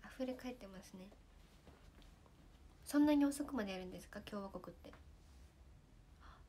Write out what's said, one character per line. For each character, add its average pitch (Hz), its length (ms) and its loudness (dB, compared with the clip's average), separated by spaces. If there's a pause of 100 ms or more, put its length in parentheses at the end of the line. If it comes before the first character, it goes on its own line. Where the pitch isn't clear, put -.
(160)
溢 262 100 0
れ 254 80 -2
返 254 180 -6
っ 247 40 -8
て 202 100 -14
ま 190 160 -12
す - 120 -18
ね。 185 140 -14 (1800)
そ - 140 4
ん 294 80 12
な 302 80 10
に 285 100 8
遅 285 200 4
く 285 100 -6
ま 226 80 2
で 196 80 -2
や 190 80 -2
る 185 80 -6
ん 180 60 -8
で 180 80 -10
す - 80 -16
か、 208 140 -10
共 202 200 -6
和 196 80 -8
国 175 240 -10
っ - 60 -20
て。 - 120 -16 (1600)